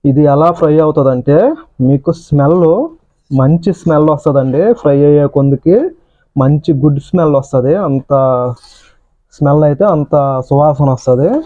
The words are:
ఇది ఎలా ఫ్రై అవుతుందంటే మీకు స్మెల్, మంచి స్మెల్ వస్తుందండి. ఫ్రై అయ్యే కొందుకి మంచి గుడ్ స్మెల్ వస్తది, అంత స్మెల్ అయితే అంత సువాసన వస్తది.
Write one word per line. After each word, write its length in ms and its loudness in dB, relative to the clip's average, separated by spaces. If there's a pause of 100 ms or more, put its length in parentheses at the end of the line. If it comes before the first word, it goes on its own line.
ఇది 180 0 (100)
ఎలా 160 2 (100)
ఫ్రై 140 0 (120)
అవుతుందంటే 520 0 (480)
మీకు 260 0 (140)
స్మెల్, 420 0 (640)
మంచి 480 0
స్మెల్ 360 0
వస్తుందండి. 480 -2 (180)
ఫ్రై 160 0 (100)
అయ్యే 180 4 (120)
కొందుకి 400 0 (600)
మంచి 340 0 (120)
గుడ్ 240 0
స్మెల్ 320 0
వస్తది, 340 -2 (140)
అంత 260 -4 (1200)
స్మెల్ 340 0
అయితే 160 -2 (100)
అంత 200 -4 (340)
సువాసన 480 0
వస్తది. 340 0 (160)